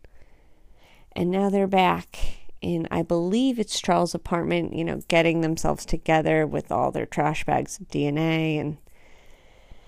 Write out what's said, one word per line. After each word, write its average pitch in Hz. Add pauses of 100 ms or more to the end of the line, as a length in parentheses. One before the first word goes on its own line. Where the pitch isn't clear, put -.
(1120)
And 175
now 196
they're 196
back 180 (440)
in, 170
I 170
believe 190
it's -
Charles' 175
apartment, 170
you 165
know, 151
getting 165
themselves 160
together 156
with 147
all 127
their 117
trash 156
bags 139
of -
D 143
N 143
A 160
and 147 (1120)